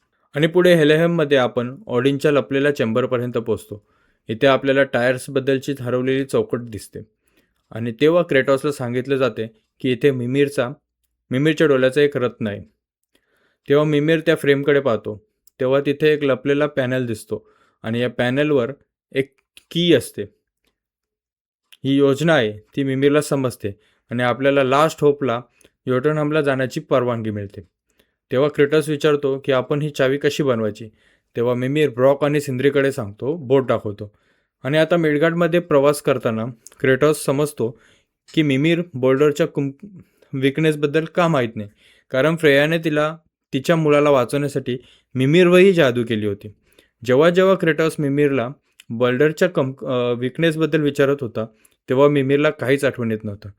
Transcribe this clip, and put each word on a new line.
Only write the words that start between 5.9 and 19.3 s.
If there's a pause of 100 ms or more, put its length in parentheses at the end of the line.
चौकट
दिसते (720)
आणि (100)
तेव्हा
क्रेटोसला
सांगितले
जाते (340)
की
इथे
मिमीरचा, (600)
मिमीरच्या
डोळ्याचा
एक
रत्न
आहे. (1120)
जेव्हा
मिमीर
त्या
फ्रेमकडे
पाहतो, (320)
तेव्हा
तिथे
एक
लपलेला
पॅनल
दिसतो (340)
आणि
या
पॅनलवर (440)
एक (360)